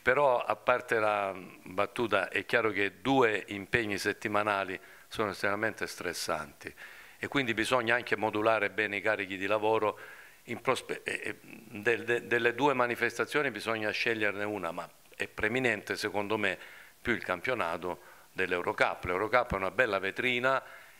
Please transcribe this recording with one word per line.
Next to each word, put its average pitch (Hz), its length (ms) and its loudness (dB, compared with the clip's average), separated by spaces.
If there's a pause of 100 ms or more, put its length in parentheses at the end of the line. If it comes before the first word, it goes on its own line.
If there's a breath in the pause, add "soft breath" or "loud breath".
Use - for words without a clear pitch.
Però, 131 420 4
a 107 140 0
parte 123 420 2
la 104 360 0 (300)
battuta, 98 680 0
è 98 160 -2
chiaro 110 240 4
che 98 320 -2
due 117 460 4
impegni 101 500 -2
settimanali 101 800 0 (280 loud breath)
sono 107 240 -2
estremamente 101 560 -2
stressanti 82 880 -6 (440 loud breath)
e 101 100 -6
quindi 131 240 0
bisogna 113 420 2
anche 113 220 0
modulare 107 540 2
bene 101 260 -2
i 98 60 -2
carichi 98 340 0
di 95 100 -4
lavoro. 107 520 2 (460 loud breath)
In 120 180 -8
prospe-, - 400 -2
eh, - 200 -4
eh, 104 200 -8
del, 110 600 -2
de-, 117 220 0
delle 117 280 4
due 139 180 4
manifestazioni 120 760 0
bisogna 107 400 -2
sceglierne 104 540 0
una, 98 260 -4
ma 85 200 -10 (240)
è - 140 -6
preminente 107 680 0
secondo 101 440 -2
me 98 200 0 (440 loud breath)
più 120 100 0
il 95 100 -2
campionato 87 800 -2 (320 loud breath)
dell'Eurocup. 92 720 0
L'Eurocup 104 480 0
è 101 40 -2
una 95 140 0
bella 101 280 2
vetrina 123 640 0 (380 loud breath)